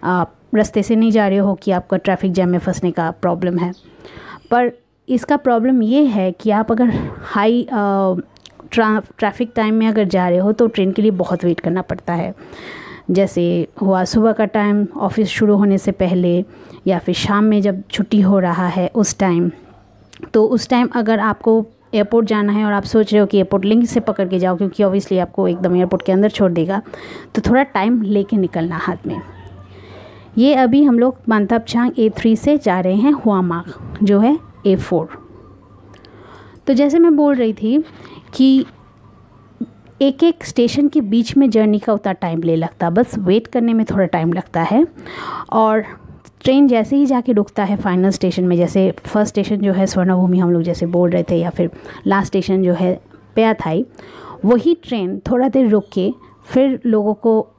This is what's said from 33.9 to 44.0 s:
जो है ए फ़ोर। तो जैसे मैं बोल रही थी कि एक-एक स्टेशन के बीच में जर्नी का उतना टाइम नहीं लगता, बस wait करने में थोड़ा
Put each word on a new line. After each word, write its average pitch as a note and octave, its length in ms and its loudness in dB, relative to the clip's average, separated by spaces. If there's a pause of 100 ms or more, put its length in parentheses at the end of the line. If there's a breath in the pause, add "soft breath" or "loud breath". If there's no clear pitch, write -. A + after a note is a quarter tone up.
जो G3+ 160 4
है C4+ 200 2 (260)
ए G3 100 4
फ़ोर। - 500 -4 (1400 loud breath)
तो C#4 60 2
जैसे C#4+ 260 2
मैं E4 160 6
बोल C#4+ 200 2
रही A3+ 180 0
थी B3 300 -2 (500 loud breath)
कि C4 320 4 (1400)
एक-एक C#4 440 0
स्टेशन C4 420 0
के D4+ 140 0
बीच A3+ 360 0
में C4+ 120 4
जर्नी G#3+ 300 2
का A3 140 -2
उतना G3+ 200 -4
टाइम E3+ 260 -4
नहीं E3 180 0
लगता, E3 320 -4
बस A3 280 0
wait G3+ 300 0
करने A#3 260 -2
में A3 120 0
थोड़ा F#3+ 200 0